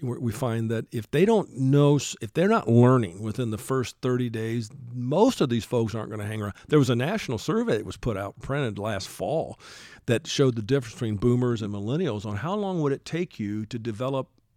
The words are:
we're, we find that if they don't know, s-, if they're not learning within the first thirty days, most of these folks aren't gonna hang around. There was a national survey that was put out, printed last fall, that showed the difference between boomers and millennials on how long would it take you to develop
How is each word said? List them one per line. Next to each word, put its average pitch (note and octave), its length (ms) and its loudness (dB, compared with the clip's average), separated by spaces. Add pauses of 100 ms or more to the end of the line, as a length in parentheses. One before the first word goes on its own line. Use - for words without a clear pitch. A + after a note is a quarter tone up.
we're, B2 160 -4
we A#2 140 -2
find A2+ 400 -2
that A2+ 180 -2
if A2+ 220 -8
they D#3 120 4
don't G#3 320 2
know, C#3+ 380 6
s-, - 260 -2
if A2 140 -10
they're F3 140 4
not A3 200 2
learning A#2 540 6
within A2 300 -4
the G#2 60 -4
first C3 440 -4
thirty B2 260 0
days, A2+ 400 -4 (240)
most C#3+ 480 2
of D3+ 80 2
these A#2 160 0
folks A#2 300 0
aren't A2 160 -6
gonna G#2 160 -8
hang G#2+ 160 -6
around. G2+ 120 -6 (120)
There D3+ 140 6
was B2+ 100 4
a A#2+ 60 4
national C#3 420 -2
survey A3 380 0
that - 100 -4
was F2+ 100 -10
put A2 200 -4
out, G2 240 -8
printed B2+ 400 -4
last G2+ 260 -4
fall, B2 540 -6 (460)
that A#2 220 0
showed C3 260 2
the A2+ 80 -6
difference B2+ 320 -2
between A2 220 -4
boomers A#2+ 460 2
and G2+ 120 -6
millennials G#2+ 500 -2
on G#2 120 -6
how E3 180 -4
long F#3+ 260 -2
would C#3 120 2
it B2+ 120 -6
take - 360 -6
you G#2+ 260 -4
to B2 100 -10
develop B2 520 -6 (280)